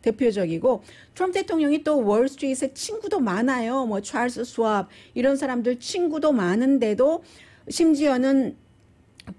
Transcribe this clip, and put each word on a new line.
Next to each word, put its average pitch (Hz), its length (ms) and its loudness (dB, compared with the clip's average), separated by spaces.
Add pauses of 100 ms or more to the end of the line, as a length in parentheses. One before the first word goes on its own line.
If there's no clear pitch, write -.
대표적이고 208 800 0 (320)
트럼프 370 260 -2
대통령이 311 420 0
또 294 220 0
월스트리트에 262 680 0
친구도 427 440 -6
많아요. 240 680 -2
뭐 208 160 -4
찰스 240 400 -4
스왑 214 440 -2 (280)
이런 262 200 2
사람들 247 460 -2
친구도 311 500 -2
많은데도 240 920 2 (440)
심지어는 277 880 2 (840)